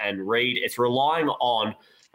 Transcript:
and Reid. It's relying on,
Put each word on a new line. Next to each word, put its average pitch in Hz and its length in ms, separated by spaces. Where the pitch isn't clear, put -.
and 98 260
Reid. 123 300
It's - 220
relying 139 480
on, 113 480